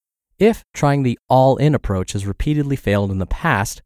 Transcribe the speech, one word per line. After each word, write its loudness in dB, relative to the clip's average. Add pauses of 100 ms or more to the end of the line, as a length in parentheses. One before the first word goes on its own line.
(380)
If 0
trying 0
the 0 (120)
all-in 4
approach -2
has -6
repeatedly -2
failed 0
in -4
the -4
past, -4